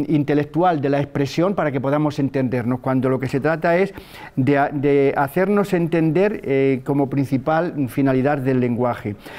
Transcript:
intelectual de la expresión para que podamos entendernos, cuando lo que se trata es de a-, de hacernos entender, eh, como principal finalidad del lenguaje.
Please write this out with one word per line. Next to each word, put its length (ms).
intelectual 720
de 100
la 100
expresión 540
para 180
que 80
podamos 380
entendernos, 640
cuando 280
lo 100
que 100
se 120
trata 380
es 160
de 220
a-, 100
de 480
hacernos 560
entender, 720
eh, 400
como 240
principal 800
finalidad 500
del 220
lenguaje. 560